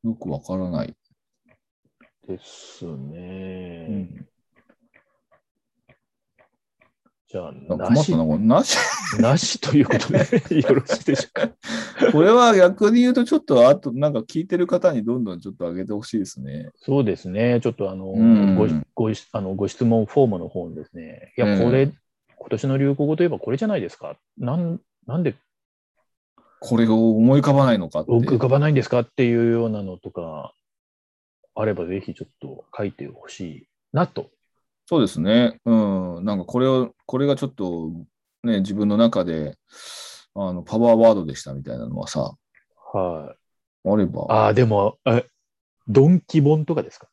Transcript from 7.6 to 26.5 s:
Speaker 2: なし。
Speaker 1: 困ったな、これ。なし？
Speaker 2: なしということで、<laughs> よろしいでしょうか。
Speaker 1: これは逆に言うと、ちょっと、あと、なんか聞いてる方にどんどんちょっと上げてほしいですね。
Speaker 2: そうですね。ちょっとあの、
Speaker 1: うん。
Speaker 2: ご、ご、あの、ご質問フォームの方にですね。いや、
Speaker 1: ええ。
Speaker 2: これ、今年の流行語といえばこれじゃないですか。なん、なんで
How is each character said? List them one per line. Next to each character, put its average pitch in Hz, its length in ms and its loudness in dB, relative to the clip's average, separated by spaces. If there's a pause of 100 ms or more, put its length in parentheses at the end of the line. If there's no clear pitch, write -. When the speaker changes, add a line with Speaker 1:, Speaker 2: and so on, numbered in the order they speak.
Speaker 2:
な - 200 0
し。 151 160 2
Speaker 1:
困 82 120 0
っ - 0 -
た - 0 -
な、 - 0 -
こ 78 80 0
れ。 76 60 0
な 143 240 4
し？ - 160 -2 (420)
Speaker 2:
な 123 160 4
し - 240 -4
と - 160 0
い 143 60 6
う - 40 2
こ - 120 0
と - 140 -4
で、 190 60 2
<laughs> 160 440 0
よ - 120 2
ろ - 120 0
し - 140 -2
い - 40 -20
で 151 120 0
し - 100 -8
ょ - 40 -20
う - 20 -20
か。 - 800 -4
Speaker 1:
こ 151 100 6
れ 196 80 6
は 233 240 6
逆 190 380 4
に 240 80 6
言 247 100 4
う - 20 0
と、 240 120 2
ち - 80 -2
ょ 311 60 2
っ - 60 -4
と、 123 240 6
あ 143 60 8
と、 143 160 -4
な 139 200 -2
ん - 20 -6
か 117 80 -2
聞 160 220 -6
い 190 40 -8
て 180 100 -4
る 175 120 0
方 180 240 2
に 110 120 -4
ど 120 140 -2
ん 120 60 -4
ど 92 100 -8
ん 85 60 -12
ち 98 80 -14
ょ 98 40 -12
っ - 40 -18
と 87 120 -8
上 85 60 -8
げ 92 100 -6
て - 80 -8
ほ 104 120 -8
し - 100 -12
い 113 60 -2
で 95 60 -6
す - 140 -18
ね。 69 360 -12
Speaker 2:
そ 139 240 -2
う 123 40 2
で 95 120 -2
す - 120 -14
ね。 117 320 0
ち 120 80 -2
ょ - 20 2
っ 120 40 -12
と 98 160 -6
あ 95 60 -12
の、 95 160 -12
Speaker 1:
う 110 100 2
ん。 104 320 6
Speaker 2:
ご、 104 120 4 (280)
ご、 110 160 0 (220)
あ 113 80 -4
の、 95 140 -6
ご 98 120 -4
質 - 180 -4
問 113 220 2
フ 143 140 0
ォ 131 40 8
ー - 40 4
ム 98 100 -4
の 82 100 -10
方 87 200 -10
に 78 80 -16
で 76 80 -14
す - 100 -20
ね。 80 420 -20
い 123 40 -4
や、 107 80 2
Speaker 1:
え 101 120 0
え。 113 40 2
Speaker 2:
こ 120 80 2
れ、 139 180 2 (460)
今 - 120 -20
年 - 180 -4
の 135 100 0
流 139 200 0
行 147 100 -2
語 156 100 0
と 175 60 0
い 175 40 2
え - 20 0
ば 143 100 -4
こ - 140 -6
れ 139 40 -2
じ 214 80 -4
ゃ 214 40 -2
な 202 80 -2
い 127 40 -4
で 87 80 -8
す - 80 -16
か。 - 200 -14 (200)
な 131 200 -4
ん、 170 240 -4 (260)
な 127 100 -6
ん 180 60 -2
で 139 140 -2 (1200)